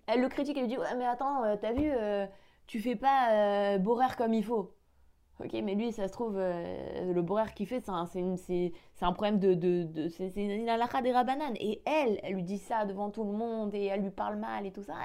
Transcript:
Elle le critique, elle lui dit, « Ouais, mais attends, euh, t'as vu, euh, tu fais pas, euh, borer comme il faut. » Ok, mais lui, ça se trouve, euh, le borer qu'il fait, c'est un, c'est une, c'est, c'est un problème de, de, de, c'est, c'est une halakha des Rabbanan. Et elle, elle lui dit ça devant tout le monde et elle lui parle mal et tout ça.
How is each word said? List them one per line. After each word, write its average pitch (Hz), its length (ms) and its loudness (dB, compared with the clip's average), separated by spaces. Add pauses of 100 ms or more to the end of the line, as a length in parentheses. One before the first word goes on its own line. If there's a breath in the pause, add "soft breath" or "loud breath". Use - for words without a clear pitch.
Elle 240 160 4
le 262 80 2
critique, 285 280 -2
elle 254 60 0
lui 226 60 0
dit, « 254 100 -2
Ouais, 170 180 -2
mais 247 80 -2
attends, 262 380 -2
euh, 208 160 2
t'as 220 120 -2
vu, 294 180 0
euh, 208 380 0 (400 loud breath)
tu 214 140 -6
fais 247 140 0
pas, 254 360 4
euh, 202 480 4
borer 240 380 2
comme 226 160 2
il 220 100 2
faut. » 208 320 -2 (680)
Ok, - 100 -6 (100)
mais 196 100 -2
lui, 226 180 0
ça 208 160 -2
se 190 60 -10
trouve, 226 240 -4
euh, 180 760 -2
le 175 80 2
borer 202 240 2 (100)
qu'il 202 100 -4
fait, 247 140 -4
c'est - 100 -8
un, 175 160 -2
c'est 180 140 -6
une, 185 180 0
c'est, 180 360 0 (220 loud breath)
c'est 180 100 -2
un 180 80 4
problème 214 260 2
de, 185 140 6
de, 175 300 4
de, 160 260 -2
c'est, 185 200 -6
c'est 202 140 -4
une 208 260 -2
halakha 240 320 2
des 247 120 4
Rabbanan. 254 420 2
Et - 300 -2
elle, 262 360 2
elle 180 120 -4
lui 185 100 -2
dit 196 160 -4
ça 220 260 -2
devant 202 240 -4
tout 220 140 -6
le 202 80 -2
monde 220 420 -2
et 202 120 0
elle 196 160 0
lui 190 100 -2
parle 208 260 -4
mal 214 300 -4
et 190 40 -8
tout 202 120 -10
ça. 240 220 -10